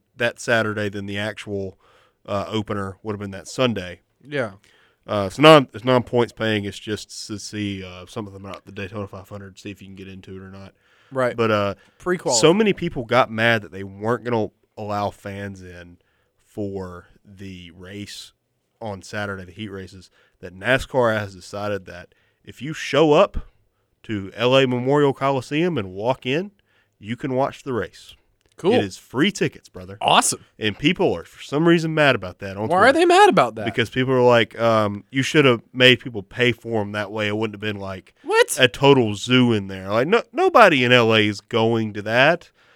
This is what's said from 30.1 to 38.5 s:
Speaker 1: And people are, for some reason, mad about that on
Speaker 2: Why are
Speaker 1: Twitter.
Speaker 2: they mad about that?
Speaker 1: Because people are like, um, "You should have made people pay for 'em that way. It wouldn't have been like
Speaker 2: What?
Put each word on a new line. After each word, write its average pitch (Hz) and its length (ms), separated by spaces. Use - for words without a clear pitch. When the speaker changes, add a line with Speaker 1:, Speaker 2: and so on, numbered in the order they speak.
Speaker 1:
And 107 200
people 156 380
are, 82 80
for - 200
some 151 220
reason, 165 280
mad 147 220
about 95 240
that 98 180
on 107 100
Speaker 2:
Why 170 100
are 196 100
Speaker 1:
Twitter. 277 120
Speaker 2:
they 359 60
mad 370 240
about 127 260
that? 107 100
Speaker 1:
Because 110 240
people 131 240
are 127 80
like, 117 380
um, 107 520
"You 135 120
should 147 220
have 120 160
made 127 300
people 113 220
pay 123 280
for 113 300
'em 101 100
that 104 180
way. 107 200
It 107 80
wouldn't 110 180
have 101 60
been 104 180
like 95 340
Speaker 2:
What? 440 360